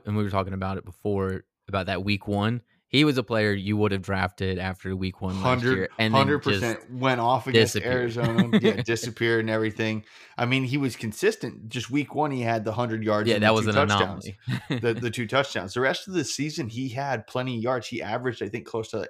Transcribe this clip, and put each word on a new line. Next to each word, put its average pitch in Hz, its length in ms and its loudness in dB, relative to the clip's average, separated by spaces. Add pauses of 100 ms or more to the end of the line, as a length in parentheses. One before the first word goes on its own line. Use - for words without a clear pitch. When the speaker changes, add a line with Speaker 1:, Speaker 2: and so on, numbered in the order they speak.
Speaker 1:
and 104 100 0
we 107 80 2
were 98 60 -2
talking 95 240 -2
about 95 240 -4
it - 60 -12
before, 95 600 -4 (240)
about 95 180 0
that 95 180 -2
week 104 220 0
one. 104 360 0 (260)
He 139 160 6
was 147 120 6
a 127 60 2
player 107 320 2
you 101 240 0
would 104 140 4
have 98 100 -2
drafted 95 560 -2
after 95 360 -6
week 92 280 -6
one 95 140 -4
last 95 80 -4 (180)
Speaker 2:
Hundred, 120 140 2
Speaker 1:
year, 92 120 -2 (100)
and 110 160 2
then 131 60 6
Speaker 2:
hundred 139 200 2
percent 104 400 0
Speaker 1:
just - 100 -20
Speaker 2:
went 127 320 0
off 120 240 2
against 117 260 4
Speaker 1:
disappeared. 117 300 -2
Speaker 2:
Arizona. 117 560 2
Speaker 1:
<laughs> - 20 2
Speaker 2:
Yeah, 160 220 2
disappeared 117 580 2
and 110 80 0
everything. 110 560 0 (320)
I 120 80 0
mean, 131 200 2
he 127 120 -2
was 135 180 0
consistent. 117 760 -2
Just 120 200 -6
week 139 240 -2
one, 147 180 0
he 127 100 -2
had 113 240 0
the 110 60 -2
hundred 113 300 -2
yards 107 280 2
Speaker 1:
Yeah, 107 60 4
Speaker 2:
and 104 80 2
Speaker 1:
that 107 40 6
Speaker 2:
the 110 60 6
Speaker 1:
was 110 100 2
Speaker 2:
two 107 60 2
Speaker 1:
an 104 60 2 (120)
Speaker 2:
touchdowns. 95 380 0
Speaker 1:
anomaly. 123 540 -6
<laughs> - 20 -
Speaker 2:
The, 117 100 2
the 120 180 -4
two 117 160 -6
touchdowns. 107 460 -2
The 120 80 -2
rest 139 260 0
of 190 60 -12
the 170 120 0
season, 151 440 -6
he 123 220 -8
had 127 360 -6
plenty 127 300 -4
of 110 60 -4
yards. 123 260 -2
He - 140 -8
averaged, 117 400 -4
I 98 80 -6
think, 117 160 -8
close 113 240 -6
to 104 180 -6